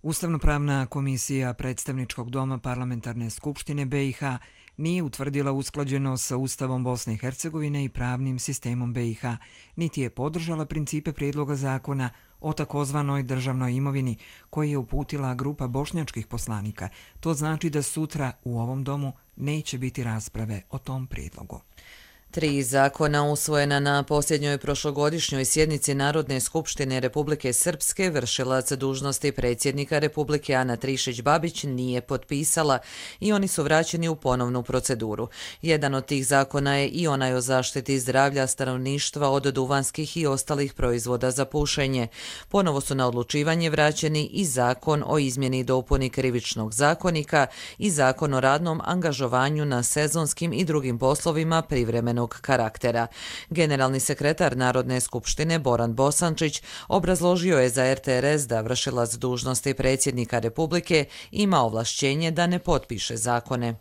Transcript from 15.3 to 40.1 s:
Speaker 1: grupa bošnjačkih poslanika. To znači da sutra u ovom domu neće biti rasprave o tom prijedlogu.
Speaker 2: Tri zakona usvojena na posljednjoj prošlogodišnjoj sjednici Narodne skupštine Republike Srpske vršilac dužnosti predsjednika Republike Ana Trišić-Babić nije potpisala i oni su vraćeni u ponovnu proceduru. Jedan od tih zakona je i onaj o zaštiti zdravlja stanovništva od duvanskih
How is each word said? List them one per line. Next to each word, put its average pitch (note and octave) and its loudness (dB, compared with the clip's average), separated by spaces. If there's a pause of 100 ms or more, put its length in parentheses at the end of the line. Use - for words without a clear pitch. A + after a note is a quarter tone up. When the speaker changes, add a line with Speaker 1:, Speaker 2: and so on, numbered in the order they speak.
Speaker 1:
grupa C3 -4
bošnjačkih C3+ -4
poslanika. G#2+ -6 (320)
To E3 0
znači D#3 -2
da D3 0
sutra D3 -4 (120)
u A#2 -2
ovom C3 -2
domu C#3 -4 (240)
neće C#3+ -4
biti B2+ -4
rasprave A2 -4
o C3+ -6
tom C3 -6
prijedlogu. - -12 (680)
Speaker 2:
Tri D3 0
zakona C#3 4
usvojena D3 2
na C#3+ 2
posljednjoj D3 0
prošlogodišnjoj D3 0
sjednici D3+ 2
Narodne C#3 0
skupštine C3+ -2
Republike C#3+ 0
Srpske F3+ 0
vršilac C3 0
dužnosti C3+ -2
predsjednika C3+ 0
Republike D3 0
Ana B2+ 2
Trišić-Babić C3+ 0
nije B2+ -2
potpisala C#3+ 0 (420)
i G#3+ 2
oni G3 2
su E3 0
vraćeni D#3+ 2
u D#3+ 0
ponovnu B2 0
proceduru. A#2 -2 (340)
Jedan D3 2
od C3+ -2
tih C3+ 0
zakona C#3 4
je C#3 2
i E3+ 0
onaj C3+ 2
o B2+ 2
zaštiti C3 0
zdravlja C3 2
stanovništva C3+ 0
od C#3 4
duvanskih C#3 0